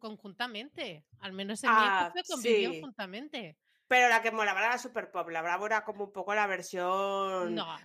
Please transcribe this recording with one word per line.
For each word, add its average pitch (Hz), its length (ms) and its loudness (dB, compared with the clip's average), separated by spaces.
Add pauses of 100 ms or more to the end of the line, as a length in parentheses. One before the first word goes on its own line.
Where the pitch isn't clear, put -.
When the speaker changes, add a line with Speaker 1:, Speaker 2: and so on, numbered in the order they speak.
Speaker 1:
conjuntamente. 214 1040 -10 (160)
Al 196 120 -10
menos 196 300 -8
en 254 80 2
mi 226 80 8
Speaker 2:
Ah, 196 300 4
Speaker 1:
época 359 200 -6
convivieron 226 460 2
Speaker 2:
sí. 160 60 -8
Speaker 1:
juntamente. 214 760 -10 (320)
Speaker 2:
Pero 247 200 8
la 226 120 6
que 226 120 0
molaba 208 280 0
era 220 100 2
la 247 80 0
Super 233 340 -8
Pop, 170 160 -4
la 165 140 -4
Bravo 180 240 0
era 214 180 0
como 202 220 -6
un 202 60 -12
poco 196 220 -4
la 214 140 2
versión 185 1080 -2
Speaker 1:
No. 196 140 -4 (160)